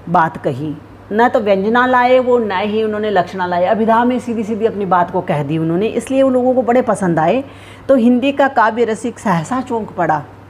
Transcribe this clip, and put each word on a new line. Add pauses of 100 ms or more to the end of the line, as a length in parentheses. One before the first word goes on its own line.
बात
कही। (380)
न
तो
व्यंजना
लाए
वो,
न
ही
उन्होंने
लक्षणा
लाए,
अभिधा
में
सीधी
सीधी
अपनी
बात
को
कह
दी
उन्होंने,
इसलिए
वो
लोगों
को
बड़े
पसंद
आए। (440)
तो
हिंदी
का
काव्य
रसिक
सहसा
चौंक
पड़ा। (280)